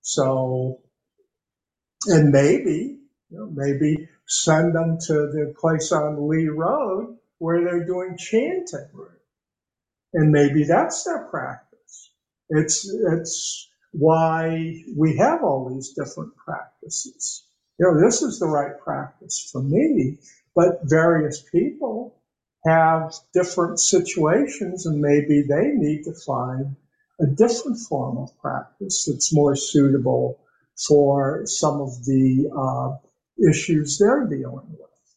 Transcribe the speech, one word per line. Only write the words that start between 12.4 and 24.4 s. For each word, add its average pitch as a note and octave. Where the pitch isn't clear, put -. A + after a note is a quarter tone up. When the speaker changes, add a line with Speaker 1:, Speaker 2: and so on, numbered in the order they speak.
Speaker 1:
It's, D#3
it's -
why D#3+
we D#3
have D4+
all C3
these C3
different -
practices. -
You F3+
know, D#3
this A#3+
is B3+
the E3+
right D3
practice -
for C3+
me, D#3+
but F3
various D#3+
people A#3
have D#3+
different F3+
situations, F3+